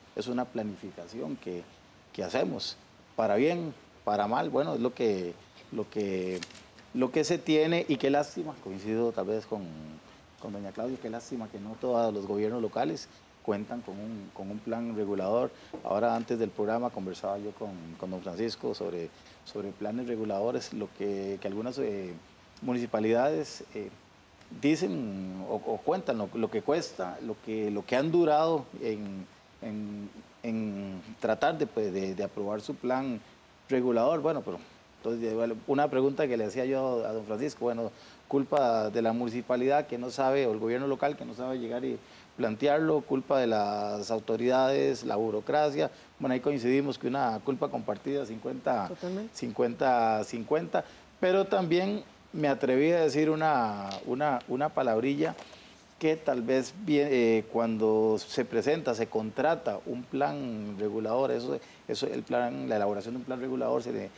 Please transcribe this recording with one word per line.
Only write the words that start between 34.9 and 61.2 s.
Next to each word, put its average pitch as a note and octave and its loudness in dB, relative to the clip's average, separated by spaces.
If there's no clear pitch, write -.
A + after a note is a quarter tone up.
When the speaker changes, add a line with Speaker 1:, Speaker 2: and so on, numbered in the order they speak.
Speaker 1:
entonces, A2+ -2
bueno, A#2 0
una C#3+ 2
pregunta C3+ 2
que A#2+ 0
le A2 0
hacía B2 -2
yo C3 0
a G#2+ -2
don A2 -4
Francisco, A#2+ -4
bueno, A#2 -2
culpa B2+ 2
de A2+ 0
la A2+ 4
municipalidad B2 2
que A#2+ -4
no B2 -6
sabe, C3+ 2
o A2 2
el G#2+ -2
gobierno A#2+ 0
local C#3 0
que B2+ -12
no A#2+ -10
sabe B2+ -4
llegar A#2+ -4
y B2+ -2
plantearlo, D3 4
culpa C3+ 2
de A#2+ 4
las G#2 0
autoridades, B2+ 2
la A#2+ -2
burocracia. C#3 2
Bueno, C3 0
ahí B2+ 0
coincidimos C3+ 2
que B2+ -2
una B2 0
culpa C#3 0
compartida, A#2+ -4
cincuenta, A#2 -2
Speaker 2:
Totalmente. F#3 -6
Speaker 1:
cincuenta A#2 2
cincuenta, D3+ -2
pero F#3+ 4
también F#3+ 2
me D3+ 2
atreví C3+ 4
a E3+ 6
decir D3+ 4
una, A#2+ 2
una, C3 2
una C#3 0
palabrilla C#3 2
que D#3 2
tal C3 0
vez B2+ 2
bien, D3 4
eh, A2+ 6
cuando A2 4
se - -2
presenta, C3 2
se A2 0
contrata A2 0
un B2 -6
plan B2 -4
regulador, A2 0